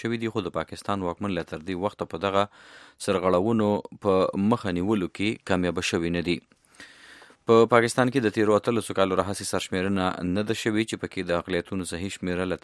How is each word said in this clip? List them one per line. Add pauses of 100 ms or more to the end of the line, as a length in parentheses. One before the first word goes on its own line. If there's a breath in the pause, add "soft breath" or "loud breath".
شوي
دي،
خو
د
پاکستان
واکمن
له
تر
دې
وخته
په (100)
دغه (580 loud breath)
سرغړونو
په (220)
مخه
نیولو
کې
کامیابه
شوي
نه
دي. (1080 loud breath)
په
پاکستان
کې
د
تیرو
اتلسو
کالو
راهیسې
سرشمېرنه (180)
نه
ده
شوې
چې
پکې
د
اقلیتونو
صحیح
شمېره
له